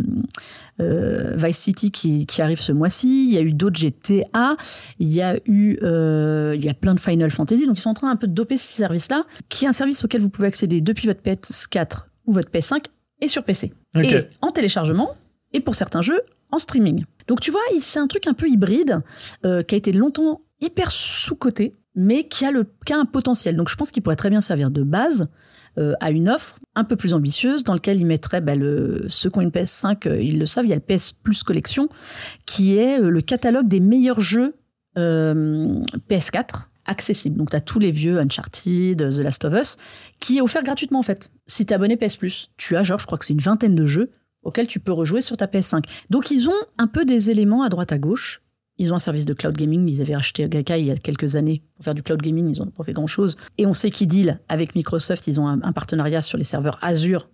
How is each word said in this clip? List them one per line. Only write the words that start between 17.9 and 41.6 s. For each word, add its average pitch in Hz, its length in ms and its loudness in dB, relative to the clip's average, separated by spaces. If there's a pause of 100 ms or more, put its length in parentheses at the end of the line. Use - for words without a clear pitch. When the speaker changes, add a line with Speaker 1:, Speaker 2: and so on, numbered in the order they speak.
Speaker 1:
un 294 80 0
truc - 180 -2
un 302 80 2
peu 320 140 -2
hybride, 214 540 2 (440)
euh, 180 160 2
qui 175 140 -2
a - 20 4
été 202 140 0
longtemps 294 520 2 (180)
hyper 339 300 -2
sous-coté, - 840 -4 (180)
mais 214 300 2
qui - 220 -4
a 277 60 0
le, 247 140 2 (200)
qui - 80 -2
a 294 40 2
un 302 60 4
potentiel. 247 540 0
Donc, 165 100 0
je - 80 -6
pense - 160 -4
qu'il 240 100 -2
pourrait 160 140 0
très 202 140 -2
bien 208 100 4
servir 143 320 0
de 147 100 0
base, 190 460 2 (500)
euh, 151 220 0
à 160 100 -2
une 165 200 2
offre - 280 -4 (180)
un 214 100 0
peu 220 100 -2
plus 175 180 0
ambitieuse, 233 520 0
dans 202 80 0
laquelle 196 260 0
ils 175 60 2
mettraient, 165 340 0
bah, 147 160 0
le, 143 540 -2
ceux - 200 -2
qui 196 100 -2
ont - 20 4
une 175 100 2
P 180 80 -2
S 175 120 -2
cinq, 208 360 -2
euh, - 140 0
ils 151 180 0
le 156 60 0
savent, 240 200 -2
il 226 40 2
y - 20 4
a 151 60 2
le 147 40 -2
P - 120 -2
S - 180 -2
Plus - 320 -2
Collection, 262 460 0 (560)
qui 196 320 4
est, 254 200 4
euh, 202 120 4
le 165 100 4
catalogue 240 480 2
des 190 140 4
meilleurs 240 400 4
jeux, 233 340 2 (420)
euh, 156 840 0 (260)
P 208 80 0
S 165 160 -2
quatre - 380 -6 (160)
accessibles. 190 500 -4
Donc, 151 140 -2
t'as 151 100 0
tous - 200 -2
les 196 120 4
vieux 160 280 0
Uncharted, 180 800 0
The 143 220 0
Last 139 240 -2
of 151 100 0
Us, 254 220 0 (460)
qui 254 160 0
est 277 40 2
offert 262 220 0
gratuitement, 269 360 -2
en 254 40 0
fait. - 260 -4 (160)
Si - 200 -4